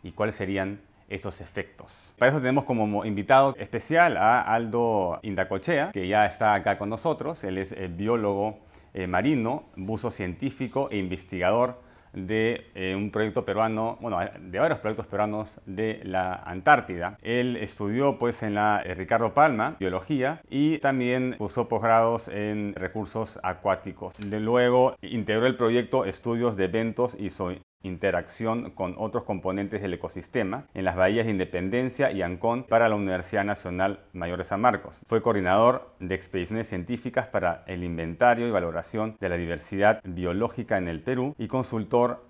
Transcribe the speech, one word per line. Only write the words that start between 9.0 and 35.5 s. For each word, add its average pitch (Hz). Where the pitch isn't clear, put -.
marino, 117
buzo 110
científico 131
e 104
investigador 95
de, 110
eh, 92
un 101
proyecto 107
peruano, 110
bueno, 104
de 92
varios 160
proyectos 107
peruanos 107
de 104
la 92
Antártida. 92
Él 123
estudió, 110
pues, 120
en 104
la, 104
eh, 92
Ricardo 107
Palma, 139
biología, 127
y 147
también 127
cursó 110
posgrados 113
en 104
recursos 92
acuáticos. 92
De 104
luego 123
integró 110
el 127
proyecto 120
Estudios 117
de 95
Eventos 113
y 101
su 90
interacción 95
con 92
otros 110
componentes 98
del 95
ecosistema 95
en 95
las 87
bahías 101
de 113
Independencia 101
y 101
Ancón 113
para 113
la 110
Universidad 98
Nacional 98
Mayor 87
de 90
San 101
Marcos. 113
Fue 113
coordinador 107